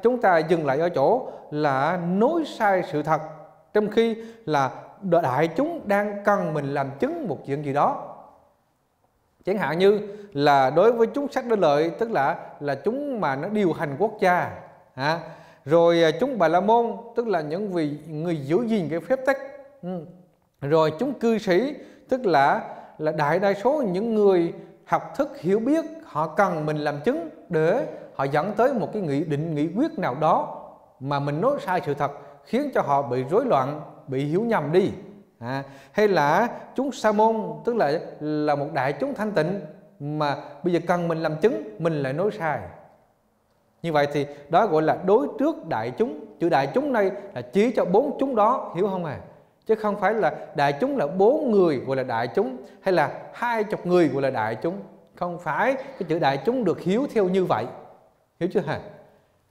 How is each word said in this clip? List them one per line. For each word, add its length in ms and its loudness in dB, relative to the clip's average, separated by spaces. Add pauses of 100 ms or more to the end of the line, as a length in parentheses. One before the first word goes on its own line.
chúng 200 2
ta 160 4
dừng 280 2
lại 140 0
ở 100 2
chỗ 420 2 (200)
là 460 0
nói 480 0
sai 460 0
sự 120 -2
thật, 180 0 (520)
trong 140 2
khi 380 0 (200)
là 260 0 (300)
đại 460 2
chúng 380 -2
đang 380 -2
cần 300 2
mình 200 -4
làm 260 -2
chứng 280 -2
một 180 -4
chuyện 200 -6
gì 80 -2
đó. 420 0 (1300)
Chẳng 120 -2
hạn 220 -2
như 200 6 (340)
là 360 6
đối 220 6
với 160 2
chúng 200 -4
Sắc 180 -4
Đế 100 0
Lợi, 340 4
tức 220 -4
là, 240 2 (240)
là 160 -4
chúng 460 -4
mà 140 0
nó 120 -6
điều 260 2
hành 260 -4
quốc 200 0
gia, 320 2 (420)
hả? 260 -2 (460)
Rồi, 380 6
à, 160 6
chúng 200 -2
Bà 80 4
La 120 4
Môn, 320 2 (240)
tức 120 -2
là 140 0
những 320 -6
vị 240 -2 (100)
người 300 -4
giữ 300 0
gìn 220 0
cái 100 -2
phép 260 -2
tắc. 120 2 (440)
Ừ. 240 -8 (560)
Rồi 380 2
chúng 140 -2
Cư 240 0
Sĩ, 380 0 (340)
tức 160 -2
là, 500 2 (220)
là 140 -2
đại 280 0
đa 140 2
số 340 0
những 280 -2
người 380 4 (320)
học 300 -2
thức 220 -2
hiểu 220 0
biết, 260 0 (200)
họ 220 -4
cần 380 0
mình 120 -2
làm 240 -4
chứng, 280 -2 (200)
để 380 2 (280)
họ 80 -2
dẫn 340 -2
tới 160 4
một 200 -2
cái 80 -6
nghị 220 -2
định, 320 -4
nghị 200 0
quyết 240 -2
nào 160 -2
đó 460 0 (380)
mà 200 -4
mình 220 -2
nói 240 2
sai 200 -2
sự 80 -2
thật, 180 -2 (320)
khiến 300 -2
cho 80 2
họ 200 2
bị 220 -2
rối 220 2
loạn, 360 0 (260)
bị 180 -2
hiểu 160 0
nhầm 300 -2
đi. 200 4 (480)
À, 240 -6 (280)
hay 160 2
là 420 4 (260)
chúng 160 -2
sa 200 0
môn, 240 4 (300)
tức 100 0
là, 160 2 (280)
là 360 0
một 180 -2
đại 200 0
chúng 200 -4
thanh 180 -4
tịnh 300 0 (380)
mà 380 -2 (260)
bây 100 0
giờ 140 2
cần 200 0
mình 100 -2
làm 200 -4
chứng, 260 0 (160)
mình 240 -2
lại 100 -4
nói 160 -2 (100)
sai. 200 -2 (1200)
Như 120 -2
vậy 200 4
thì 120 0 (240)
đó 180 4
gọi 140 4
là 240 2
đối 220 4 (120)
trước 280 -2
đại 240 -4
chúng. 340 -4 (140)
Chữ 100 2
đại 240 2
chúng 200 0
này 180 2 (220)
là 80 -6
chỉ 300 2
cho 140 2
bốn 340 2
chúng 160 -2
đó, 400 2
hiểu 120 0
không 180 -4
à? 140 -8 (460)
Chứ 100 2
không 240 -2
phải 140 2
là 220 2 (200)
đại 180 2
chúng 240 -2
là 100 0
bốn 440 2
người 260 4
gọi 180 -4
là 80 -2
đại 240 -2
chúng, 300 -2 (240)
hay 120 0
là 180 2 (220)
hai 300 -2
chục 220 -6
người 220 6
gọi 140 -2
là 80 2
đại 260 -2
chúng. 200 -4 (400)
Không 240 -6
phải, 340 0
cái 340 -8
chữ 120 0
đại 260 2
chúng 180 0
được 160 0
hiểu 340 0
theo 160 2
như 160 2
vậy. 200 -2 (720)
Hiểu 140 -2
chưa 80 0
hả? 180 -6 (720)